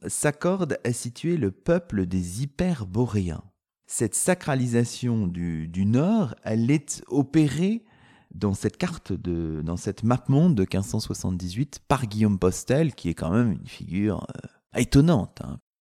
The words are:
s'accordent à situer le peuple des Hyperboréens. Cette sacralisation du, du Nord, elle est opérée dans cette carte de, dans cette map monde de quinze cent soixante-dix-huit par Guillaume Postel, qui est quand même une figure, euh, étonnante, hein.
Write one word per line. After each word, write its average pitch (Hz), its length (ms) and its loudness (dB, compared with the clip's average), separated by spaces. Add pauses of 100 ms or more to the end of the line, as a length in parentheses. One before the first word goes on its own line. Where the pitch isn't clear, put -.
s'accordent 170 760 0
à 127 80 0
situer 139 460 -4
le 104 140 0
peuple 165 540 0
des 90 380 -2
Hyperboréens. 110 1000 -2 (440)
Cette - 260 -2
sacralisation 123 1120 0
du, 85 440 -4
du 92 160 0
Nord, 143 580 2
elle 113 260 0
est 147 380 0
opérée 156 800 2 (500)
dans 98 180 0
cette - 240 -4
carte 175 360 -4
de, 82 500 -4
dans 82 140 -4
cette - 260 -6
map 117 240 2
monde 156 260 6
de 98 120 2
quinze 95 220 -2
cent 113 120 -2
soixante-dix-huit 92 880 -6
par 123 200 0
Guillaume 104 300 2
Postel, 117 560 2
qui - 160 -6
est 80 60 -2
quand 78 160 -2
même 113 220 2
une - 140 -8
figure, 98 680 -4
euh, - 440 -10
étonnante, 139 640 4
hein. 67 160 -12 (260)